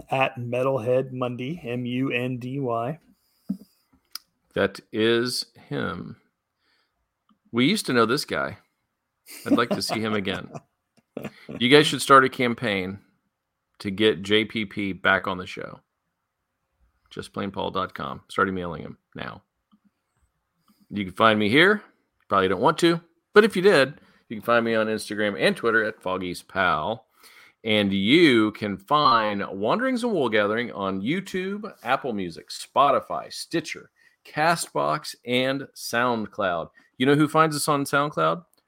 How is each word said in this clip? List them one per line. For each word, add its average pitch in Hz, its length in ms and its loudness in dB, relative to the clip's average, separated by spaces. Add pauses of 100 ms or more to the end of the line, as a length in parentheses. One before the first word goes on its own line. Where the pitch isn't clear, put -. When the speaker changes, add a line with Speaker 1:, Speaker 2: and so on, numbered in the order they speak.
(120)
Speaker 1:
at 135 280 -2
Metalhead 127 720 0
Mundy, 127 520 -6
M 123 220 -6
U 127 260 -2
N 123 260 -4
D 127 220 -8
Y. 120 400 -4 (1500)
Speaker 2:
That 98 260 -2 (120)
is 117 560 0 (200)
him. 110 500 -8 (1300)
We 123 160 2
used 202 200 0
to 139 60 -2
know 117 120 4
this 117 180 -2
guy. 71 360 -6 (880)
I'd - 100 2
like - 120 2
to 190 120 -2
see - 180 -4
him 110 140 -2
again. 95 420 -4
Speaker 1:
<laughs> 156 40 -12 (1000)
Speaker 2:
You 123 100 2
guys 147 160 8
should 139 160 -4
start 135 240 8
a 127 40 0
campaign 110 680 -4 (800)
to 104 140 -6
get 95 320 2
J 107 220 2
P 107 200 -6
P 98 280 -6
back 95 340 0
on 95 100 -4
the 92 80 -10
show. - 340 -14 (1300)
Just - 220 -14
plain 98 180 -6
paul 92 180 -6
dot 92 240 -4
com. 67 360 -10
Start 98 200 0
emailing 87 320 -6
him - 160 -14 (180)
now. - 280 -12 (1500)
You 101 160 -4
can 90 80 -10
find 110 240 6
me 107 120 2
here. 180 340 4 (440)
Probably 95 200 4
don't 95 140 0
want 156 180 2
to, 170 200 2 (340)
but 214 100 8
if 220 120 0
you 185 60 0
did, 156 380 4 (280)
you 117 100 -10
can 101 60 -14
find 117 220 2
me 113 80 0
on 110 140 2
Instagram 104 520 -4
and 190 160 2
Twitter 110 280 0
at 107 180 -6
Foggy's 92 400 -4
Pal. 92 640 -2 (580)
And 104 300 2
you 113 600 4
can 101 240 -6
find 113 720 0
Wanderings 214 560 -2
and 240 80 -2
Wool 143 180 0
Gathering 107 420 0
on 95 300 -4
YouTube, 190 680 -6 (120)
Apple 131 280 -2
Music, 90 380 -8
Spotify, 120 840 0
Stitcher, - 600 -8 (340)
Castbox, 151 880 -2 (100)
and 131 500 -2
SoundCloud. 104 920 -2 (280)
You 127 80 0
know 143 100 6
who 151 120 4
finds 156 280 2
us 143 120 -4
on 143 180 0
SoundCloud? 160 580 0 (240)